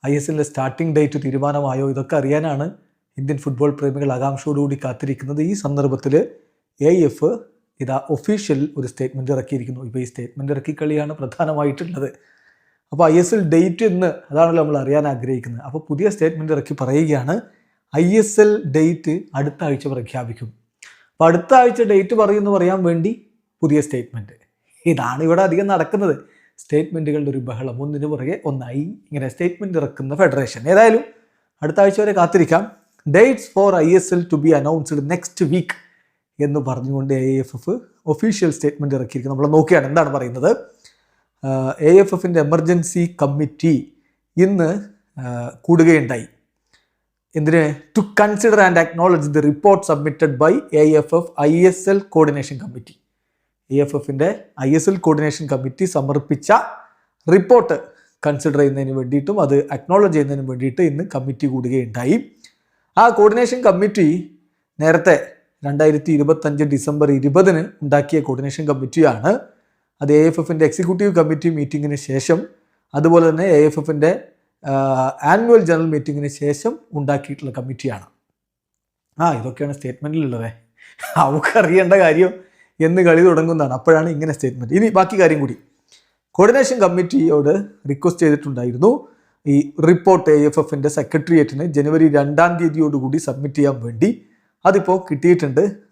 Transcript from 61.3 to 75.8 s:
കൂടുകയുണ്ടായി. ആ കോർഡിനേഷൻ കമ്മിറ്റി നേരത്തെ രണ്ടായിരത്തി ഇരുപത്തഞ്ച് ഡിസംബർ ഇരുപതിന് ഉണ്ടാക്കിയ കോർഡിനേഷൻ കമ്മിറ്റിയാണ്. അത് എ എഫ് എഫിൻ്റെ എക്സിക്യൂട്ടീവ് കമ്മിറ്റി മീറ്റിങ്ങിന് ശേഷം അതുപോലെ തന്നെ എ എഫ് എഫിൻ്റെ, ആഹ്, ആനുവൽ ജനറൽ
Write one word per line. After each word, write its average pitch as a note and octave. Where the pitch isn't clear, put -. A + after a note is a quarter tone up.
കൂടുകയുണ്ടായി. B2
ആ G#3
കോർഡിനേഷൻ A#3+
കമ്മിറ്റി G3
നേരത്തെ E3
രണ്ടായിരത്തി D3+
ഇരുപത്തഞ്ച് D3+
ഡിസംബർ D3
ഇരുപതിന് D#3+
ഉണ്ടാക്കിയ C#3+
കോർഡിനേഷൻ C3+
കമ്മിറ്റിയാണ്. C3+
അത് C#3+
എ D3+
എഫ് E3
എഫിൻ്റെ D#3
എക്സിക്യൂട്ടീവ് F#3
കമ്മിറ്റി D#3
മീറ്റിങ്ങിന് D3
ശേഷം C3+
അതുപോലെ E3
തന്നെ D#3+
എ -
എഫ് D3+
എഫിൻ്റെ, D3+
ആഹ്, C3+
ആനുവൽ A3+
ജനറൽ E3